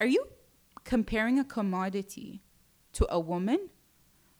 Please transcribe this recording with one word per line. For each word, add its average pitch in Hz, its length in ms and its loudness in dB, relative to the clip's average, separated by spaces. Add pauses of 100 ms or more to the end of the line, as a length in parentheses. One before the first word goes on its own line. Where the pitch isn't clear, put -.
"Are 214 60 4
you 359 160 4 (640)
comparing 226 540 2
a 269 60 2
commodity 196 1000 -4 (500)
to - 180 2
a 175 80 2
woman?" 185 520 0 (680)